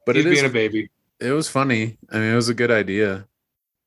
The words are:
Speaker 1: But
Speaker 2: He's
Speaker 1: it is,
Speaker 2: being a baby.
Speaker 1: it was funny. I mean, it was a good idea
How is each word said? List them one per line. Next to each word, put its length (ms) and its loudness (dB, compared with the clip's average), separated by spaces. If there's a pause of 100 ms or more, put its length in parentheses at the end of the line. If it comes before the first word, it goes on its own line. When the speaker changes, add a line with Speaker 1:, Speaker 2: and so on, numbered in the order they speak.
Speaker 1:
But 100 2
Speaker 2:
He's 100 4
Speaker 1:
it 60 2
is, 80 4
Speaker 2:
being 100 2
a 40 -6
baby. 360 -2 (300)
Speaker 1:
it 120 -4
was 180 -2
funny. 480 0 (140)
I 80 -8
mean, 120 0
it 40 2
was 140 2
a 40 0
good 180 0
idea 540 0 (600)